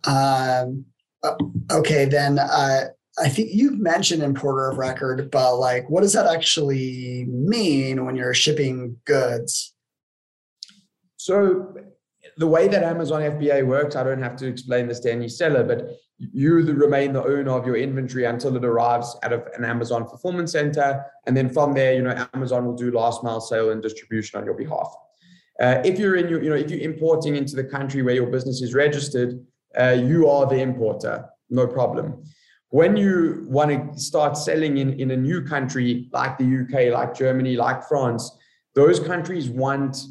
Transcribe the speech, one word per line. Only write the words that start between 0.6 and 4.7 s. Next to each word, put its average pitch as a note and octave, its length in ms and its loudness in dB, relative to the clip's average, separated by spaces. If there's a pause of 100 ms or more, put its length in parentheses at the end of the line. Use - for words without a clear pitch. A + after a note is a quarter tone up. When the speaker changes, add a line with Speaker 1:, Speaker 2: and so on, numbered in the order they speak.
Speaker 1:
uh, D#3 120 -2 (360)
okay, D3+ 340 4
then, C#3+ 340 2
uh, C3+ 500 2 (300)
I D#3+ 100 2
think G#3+ 240 0
you've A3+ 260 4
mentioned E3 440 2
importer C3+ 480 0